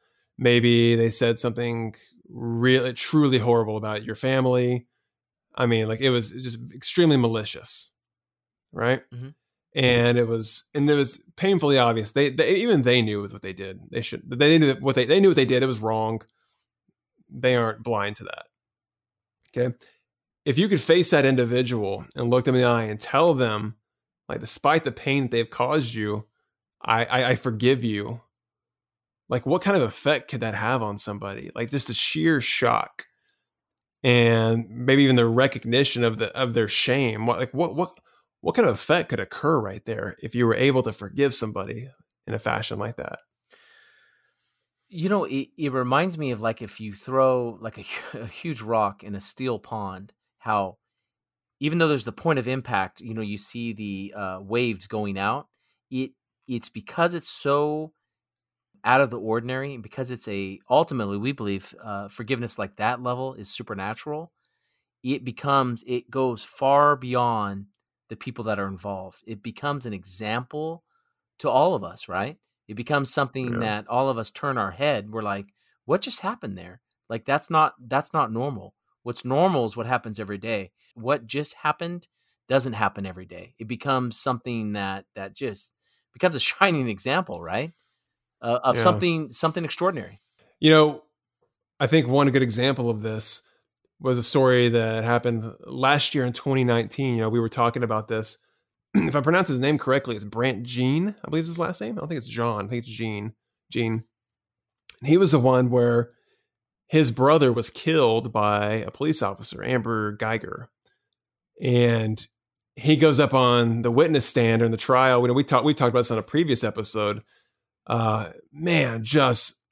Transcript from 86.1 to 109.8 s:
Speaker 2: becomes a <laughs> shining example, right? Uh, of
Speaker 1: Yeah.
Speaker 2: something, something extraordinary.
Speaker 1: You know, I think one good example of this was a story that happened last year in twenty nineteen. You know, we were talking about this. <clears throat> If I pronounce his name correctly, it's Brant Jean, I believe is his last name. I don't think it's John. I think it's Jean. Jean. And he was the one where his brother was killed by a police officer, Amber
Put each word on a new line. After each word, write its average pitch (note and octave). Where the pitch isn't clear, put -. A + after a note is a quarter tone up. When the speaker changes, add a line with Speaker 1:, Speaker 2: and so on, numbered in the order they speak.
Speaker 2:
becomes F3
a B2
<laughs> -
shining D#3
example, B2+
right? G#2+
Uh, A#2
of B2+
Speaker 1:
Yeah. A#2+
Speaker 2:
something, E3
something E3
extraordinary. D#3
Speaker 1:
You D3+
know, D3+
I C3+
think D3
one C#3
good C3
example B2
of G#2+
this A2
was B2+
a A#2
story B2+
that A2+
happened A#2
last C3+
year C3
in A#2+
twenty C3
nineteen. A#2+
You A2+
know, A2
we A#2
were A2+
talking A#2+
about A2
this. A2
<clears throat> -
If D#3+
I C#3+
pronounce E3+
his C3
name C#3
correctly, C3
it's G#2
Brant A2+
Jean, C3
I -
believe D#3+
is E3
his E3+
last F3
name. A3
I -
don't D3
think D#3+
it's B2
John. A2+
I -
think A#2+
it's A#2+
Jean. A2
Jean. A2+
And B2+
he E3
was F#3
the D3
one B2+
where A#2+
his D#3
brother C3
was A#2
killed B2+
by G#2
a -
police D3+
officer, G2
Amber A2+